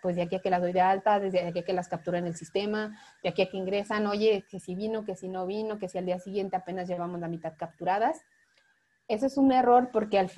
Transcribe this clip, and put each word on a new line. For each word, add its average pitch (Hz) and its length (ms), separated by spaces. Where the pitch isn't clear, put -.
pues, 180 140
de 175 80
aquí 175 120
a 185 40
que 185 100
las 180 120
doy 180 120
de 180 80
alta, 196 380
desde 190 260
aquí 175 140
a 170 40
que 190 100
las 175 140
captura 175 300
en 175 80
el 165 100
sistema, 214 600
de 180 80
aquí 190 140
a 185 60
que 196 80
ingresan, 202 500
"Oye, 208 420
que 190 100
si 180 140
vino, 214 320
que 190 100
si 185 140
no 185 160
vino, 214 320
que 190 120
si 185 100
al 180 60
día 180 140
siguiente 196 360
apenas 180 320
llevamos 175 320
la 170 80
mitad 165 280
capturadas". 196 680
Ese 226 200
es 269 100
un 269 140
error 247 400
porque 208 260
al, 185 200